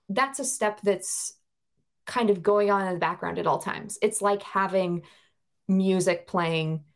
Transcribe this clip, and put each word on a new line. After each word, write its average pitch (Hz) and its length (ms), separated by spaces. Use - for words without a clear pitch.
that's 262 300
a 262 60
step 214 360
that's - 520
kind 226 240
of 185 140
going 208 280
on 196 160
in 185 80
the 170 40
background 170 400
at 170 80
all 151 120
times. - 420
It's 214 200
like 202 220
having 185 600
music 185 580
playing 160 560